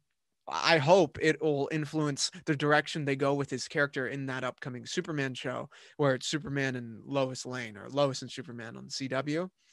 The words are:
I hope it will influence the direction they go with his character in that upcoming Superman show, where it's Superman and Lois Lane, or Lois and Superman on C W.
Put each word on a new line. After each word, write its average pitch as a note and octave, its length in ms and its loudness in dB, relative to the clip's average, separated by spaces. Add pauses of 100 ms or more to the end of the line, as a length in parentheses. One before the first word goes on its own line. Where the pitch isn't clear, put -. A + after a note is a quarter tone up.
(480)
I C3+ 300 4
hope D#3 440 6
it D#3 180 4
will D3 320 2
influence D3+ 580 0 (160)
the D#3 100 2
direction D3 480 2
they C#3 120 2
go C#3 180 2
with C#3 140 -2
his B2+ 200 -6
character C#3+ 400 0
in C#3 180 -6
that B2+ 180 -6
upcoming B2 420 -8
Superman C#3+ 480 -2
show, B2+ 360 -6 (280)
where C#3 180 4
it's B2 100 -6
Superman C#3 500 -2
and A#2 280 -10
Lois C3 420 -2
Lane, B2 300 -8
or G2 120 -14
Lois C3+ 340 2
and B2 80 -10
Superman A#2+ 460 -12
on C3 140 -14
C C3+ 180 -6
W. D3 400 -2 (240)